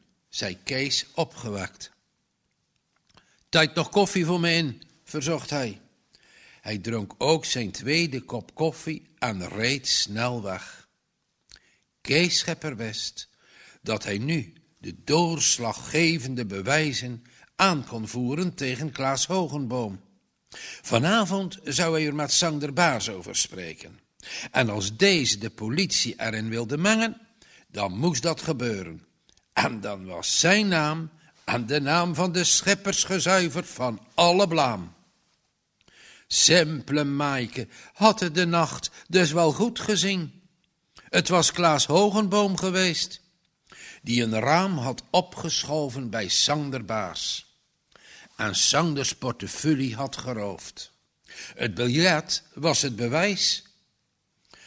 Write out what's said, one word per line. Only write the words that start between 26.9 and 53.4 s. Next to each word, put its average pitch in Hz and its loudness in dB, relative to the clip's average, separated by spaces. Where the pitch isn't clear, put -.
dan 98 -4
moest 143 0
dat 160 0
gebeuren. 110 -6
En 117 -2
dan 95 -8
was 87 -2
zijn 202 4
naam 160 0
en 120 -4
de 143 0
naam 165 2
van 175 2
de 175 0
Schippers 196 2
gezuiverd 180 2
van 120 -4
alle 175 6
blaam. 123 0
Simpele 151 4
Maaike 139 -2
had 208 6
het 170 -2
de 180 4
nacht 170 0
dus 165 4
wel 165 4
goed 233 -2
gezien. 185 -2
Het - 2
was 170 4
Klaas 165 4
Hogenboom 202 4
geweest, 185 -2
die 120 0
een 110 0
raam 165 2
had 123 -4
opgeschoven 147 -2
bij 101 -4
Zang 147 0
der 123 -6
Baars 98 -6
en 107 -4
Zang 156 2
ders 135 -2
portefeuille 131 -2
had 135 -6
geroofd. 104 -8
Het 117 -4
biljet 151 2
was 143 0
het 131 -2
bewijs. 156 0